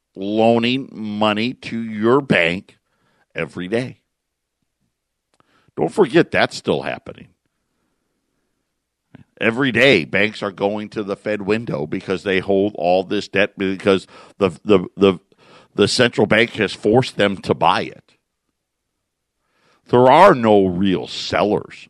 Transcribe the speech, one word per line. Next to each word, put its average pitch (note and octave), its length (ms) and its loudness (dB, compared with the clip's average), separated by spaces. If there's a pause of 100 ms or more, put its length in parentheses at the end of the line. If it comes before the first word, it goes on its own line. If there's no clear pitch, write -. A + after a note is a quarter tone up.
(140)
loaning A#2 800 0
money G#2+ 640 -4
to - 260 -10
your A2+ 400 0
bank F2 580 -4 (560)
every F2+ 320 -8
day? A2+ 360 -8 (1700)
Don't D#3 160 -2
forget D#3 380 2
that's G2+ 240 0
still D2+ 280 -2
happening. - 460 -12 (2000)
Every A#2 320 -2
day, A#2 320 4
banks G2+ 380 -4
are G2+ 100 -6
going G#2 380 -4
to A2 120 -8
the G2 140 -6
Fed G#2+ 260 -6
window G2 440 -4
because F#2 360 -6
they F#2+ 160 0
hold G2 380 0
all F2+ 260 0
this G2 240 -6
debt - 320 -2
because F#2+ 480 -2 (320)
the, F#2+ 120 0 (140)
the, G2 220 2 (100)
the, F#2+ 220 4 (560)
the G2+ 140 2
central A#2+ 400 0
bank A2+ 220 2
has G2+ 220 -4
forced B2 440 0
them G2+ 220 0
to - 160 -4
buy F#2 280 0
it. - 300 -16 (1700)
There B2+ 220 4
are E3+ 260 8
no G#2+ 320 4
real F2+ 420 -2
sellers - 800 -4